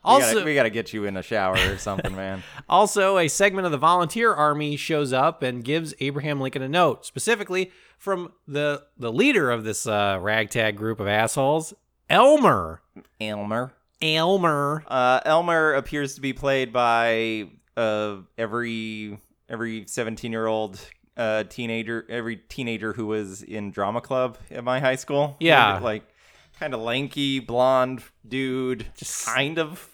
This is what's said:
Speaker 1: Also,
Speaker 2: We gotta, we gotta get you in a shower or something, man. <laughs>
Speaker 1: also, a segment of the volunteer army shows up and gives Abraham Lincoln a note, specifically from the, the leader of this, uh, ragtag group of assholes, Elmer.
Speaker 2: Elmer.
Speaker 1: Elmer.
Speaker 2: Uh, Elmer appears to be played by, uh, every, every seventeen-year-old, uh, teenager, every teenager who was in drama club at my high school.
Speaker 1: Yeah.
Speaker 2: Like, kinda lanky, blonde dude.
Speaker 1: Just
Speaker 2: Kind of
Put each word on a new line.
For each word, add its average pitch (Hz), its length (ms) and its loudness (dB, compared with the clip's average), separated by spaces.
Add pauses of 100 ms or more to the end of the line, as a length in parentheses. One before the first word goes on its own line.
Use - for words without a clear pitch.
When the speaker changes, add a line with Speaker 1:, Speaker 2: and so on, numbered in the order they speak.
Speaker 1:
Also, 185 260 6
Speaker 2:
We 113 60 2
gotta, 101 120 2
we - 80 0
gotta 113 160 4
get 110 240 -6
you 104 100 -4
in 98 140 -4
a 90 40 -6
shower 95 340 0 (140)
or 95 60 -6
something, 92 400 -6
man. 95 260 -8 (120)
<laughs> - 160 -18
Speaker 1:
also, 196 480 4
a 165 100 2
segment 190 380 2
of 170 60 0
the 143 60 0
volunteer 180 540 4
army 147 440 0
shows 147 360 -2
up 143 300 0
and 123 200 -4
gives 151 380 -4
Abraham 139 400 -4
Lincoln 135 220 -4
a 131 80 -6
note, 160 340 2
specifically 185 640 -2 (280)
from 180 340 -6 (160)
the, 147 340 -2 (140)
the 117 160 -6
leader 185 380 4
of 117 120 0
this, 107 240 -6
uh, 101 320 2
ragtag 107 580 0
group 110 240 -4
of 98 60 -2
assholes, 135 680 0 (340)
Elmer. 175 720 6 (400)
Speaker 2:
Elmer. 107 540 -4 (260)
Speaker 1:
Elmer. 160 880 2
Speaker 2:
Uh, 127 380 4
Elmer 160 480 4
appears 139 400 -4
to 135 80 -12
be 135 100 -4
played 131 400 0
by, 113 800 2 (260)
uh, 107 400 -2 (220)
every, 110 800 -6 (320)
every 113 360 -6
seventeen-year-old, 110 920 -4 (380)
uh, 110 260 -2
teenager, 113 640 -6
every 117 280 -6
teenager 110 580 -8
who 110 140 -6
was 104 340 -6
in 104 280 -10
drama 101 300 -4
club 127 380 -2 (120)
at 120 140 -12
my 127 160 -2
high 131 160 2
school. 143 440 -2
Speaker 1:
Yeah. 123 380 6
Speaker 2:
Like, 107 260 -4 (560)
kinda 139 160 -6
lanky, 135 640 -4
blonde 127 640 0 (240)
dude. 127 600 -4 (100)
Speaker 1:
Just - 300 -8
Speaker 2:
Kind 139 320 -2
of 160 360 -6